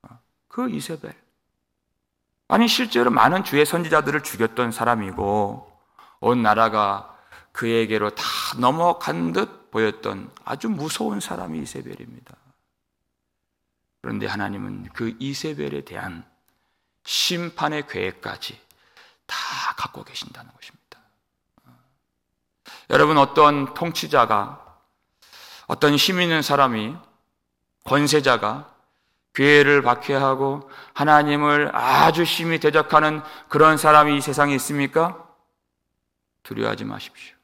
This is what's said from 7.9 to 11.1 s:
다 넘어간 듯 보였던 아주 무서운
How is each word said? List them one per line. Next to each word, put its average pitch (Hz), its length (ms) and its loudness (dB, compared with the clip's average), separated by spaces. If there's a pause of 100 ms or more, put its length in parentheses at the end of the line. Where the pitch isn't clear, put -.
다 - 100 -8 (340)
넘어간 165 760 0
듯 - 380 -6
보였던 104 600 -4 (140)
아주 180 260 -8
무서운 196 500 -6